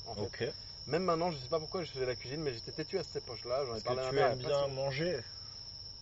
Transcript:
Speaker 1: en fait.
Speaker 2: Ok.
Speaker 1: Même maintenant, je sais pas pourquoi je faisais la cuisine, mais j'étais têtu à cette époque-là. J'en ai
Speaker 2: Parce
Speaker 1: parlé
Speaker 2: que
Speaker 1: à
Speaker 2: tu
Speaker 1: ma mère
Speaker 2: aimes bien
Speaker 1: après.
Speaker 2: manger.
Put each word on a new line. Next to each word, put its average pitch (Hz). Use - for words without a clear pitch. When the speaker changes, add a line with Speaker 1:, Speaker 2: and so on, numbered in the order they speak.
Speaker 1:
en 110
fait. 101
Speaker 2:
Ok. -
Speaker 1:
Même 160
maintenant, 170
je 147
sais 127
pas 160
pourquoi 156
je 151
faisais 131
la 127
cuisine, 127
mais 147
j'étais 117
têtu 160
à 170
cette -
époque-là. 127
J'en 117
ai 107
Speaker 2:
Parce -
Speaker 1:
parlé 123
Speaker 2:
que 131
Speaker 1:
à -
Speaker 2:
tu 139
Speaker 1:
ma 139
mère 131
Speaker 2:
aimes 127
bien 139
Speaker 1:
après. 139
Speaker 2:
manger. 139